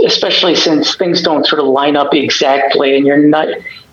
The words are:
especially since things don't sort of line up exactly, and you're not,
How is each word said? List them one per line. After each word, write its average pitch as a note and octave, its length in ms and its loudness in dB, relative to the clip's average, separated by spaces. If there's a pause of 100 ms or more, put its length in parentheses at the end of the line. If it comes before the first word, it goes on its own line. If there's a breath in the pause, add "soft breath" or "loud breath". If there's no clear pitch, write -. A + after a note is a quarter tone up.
especially F#3 500 0
since - 400 -2
things F3 260 -2
don't D3+ 240 0
sort D3+ 160 -2
of C3+ 60 0
line C#3 280 0
up C#3+ 180 0
exactly, C3+ 840 0
and C#3 100 2
you're C#3+ 100 2
not, D3+ 300 2 (460 loud breath)